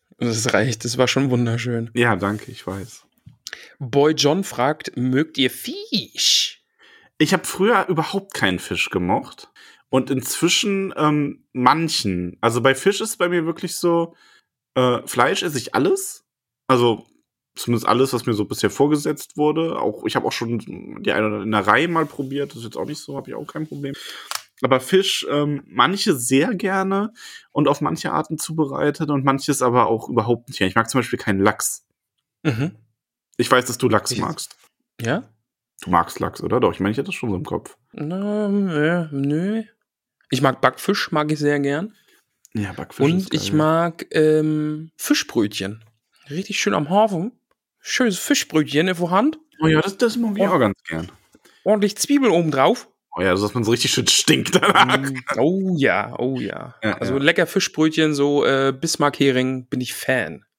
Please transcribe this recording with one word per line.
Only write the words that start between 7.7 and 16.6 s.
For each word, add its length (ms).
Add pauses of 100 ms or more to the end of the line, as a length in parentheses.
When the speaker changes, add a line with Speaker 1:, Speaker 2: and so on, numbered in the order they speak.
Speaker 2:
überhaupt 460
keinen 260
Fisch 300
gemocht. 600 (400)
Und 200
inzwischen, 880
ähm, 560
manchen. 880
Also 200
bei 140
Fisch 240
ist 120
es 60
bei 120
mir 160
wirklich 300
so, 400 (580)
äh, 320
Fleisch 380
esse 140
ich 160
alles. 520 (420)